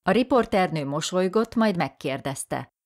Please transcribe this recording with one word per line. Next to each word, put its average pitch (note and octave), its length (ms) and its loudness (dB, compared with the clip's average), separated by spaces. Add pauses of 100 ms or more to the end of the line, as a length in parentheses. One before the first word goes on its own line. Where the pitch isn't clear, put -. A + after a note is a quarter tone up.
A - 80 0
riporternő G3 760 2
mosolygott, F#3 680 0
majd A3 220 2
megkérdezte: C3+ 960 -6 (140)